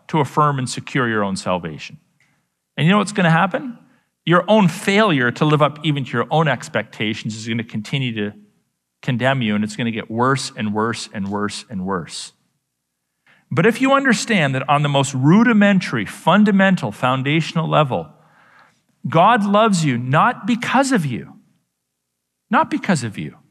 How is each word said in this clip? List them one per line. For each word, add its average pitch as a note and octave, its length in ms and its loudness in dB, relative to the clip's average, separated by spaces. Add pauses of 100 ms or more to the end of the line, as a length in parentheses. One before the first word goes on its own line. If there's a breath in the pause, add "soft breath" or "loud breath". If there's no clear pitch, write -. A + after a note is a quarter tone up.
to D#3+ 140 0
affirm D3 360 0
and B2+ 100 -4
secure B2+ 400 -4
your A2 160 0
own F#2+ 120 -4
salvation. F2 640 -6 (760)
And D3 120 0
you F3+ 40 4
know G#3 60 4
what's G3 140 -2
gonna F3+ 180 2
happen? F#3+ 480 0 (480 soft breath)
Your E3+ 240 4
own G#3+ 180 6
failure F#3 640 2
to B2 160 -2
live D3+ 160 4
up D3 220 0
even C#3+ 200 -2
to - 80 -12
your A#2+ 200 -2
own D#3+ 160 2
expectations A2 880 -6
is A2+ 120 -12
gonna A#2 160 -4
continue A#2 520 -6
to G#2 200 -6 (680)
condemn B2+ 400 0
you, G#2+ 100 0
and G#2 100 0
it's G#2 120 -8
gonna A#2 160 -4
get A2 180 -8
worse B2 480 -2
and G#2+ 160 -4
worse A2 400 -4
and G2 160 -8
worse G#2 400 -6
and F#2 160 -8
worse. - 480 -8 (1160 soft breath)
But E3 160 2
if A3+ 140 0
you C4+ 120 2
understand G#3+ 640 2
that C3 120 -6
on D3 140 2
the D3 80 0
most C#3 240 0
rudimentary, F#3+ 920 4
fundamental, F#3+ 840 2
foundational C#3+ 800 -2
level, C3 400 0 (1000 soft breath)
God G3 380 4
loves G3+ 400 2
you C3 100 0
not E3 520 0
because B3 440 0
of F#3+ 140 0
you, G#2+ 340 -8 (1120)
not D4 220 0
because F3+ 320 -2
of A2 120 -8
you, D2 220 -12 (140)